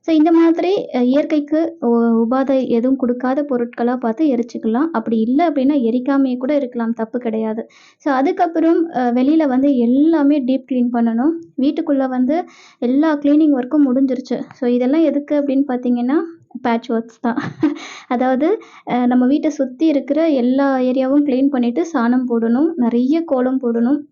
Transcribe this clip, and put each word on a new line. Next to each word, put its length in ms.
So, 160
இந்த 160
மாதிரி, 600
அ, 100
இயற்கைக்கு 760
உ-, 500
உபாதை 380
எதுவும் 280
கொடுக்காத 520
பொருட்களா 480
பார்த்து 300
எரிச்சுக்கலாம். 680
அப்படி 280
இல்ல 300
அப்படின்னா 320
எரிக்காமயே 540
கூட 200
இருக்கலாம், 360
தப்பு 260
கிடையாது. 480
So, 160
அதுக்கப்புறம், 800
அ, 180
வெளியில 360
வந்து 280
எல்லாமே 680
டீப் 280
கிளீன் 200
பண்ணணும். 380
வீட்டுக்குள்ள 500
வந்து 360
எல்லா 380
கிளீனிங் 360
ஒர்க்கும் 420
முடிஞ்சிருச்சு. 460
So, 180
இதெல்லாம் 320
எதுக்கு 380
அப்படின்னு 280
பார்த்தீங்கன்னா, 460
பேட்ச் 300
ஒர்க்ஸ் 280
தான். 160
<laughs> 180
அதாவது, 500
அ, 160
நம்ம 200
வீட்டை 240
சுத்தி 360
இருக்கிற 420
எல்லா 480
ஏரியாவும் 480
கிளீன் 240
பண்ணிட்டு 440
சாணம் 360
போடணும், 480
நிறைய 480
கோலம் 360
போடணும். 400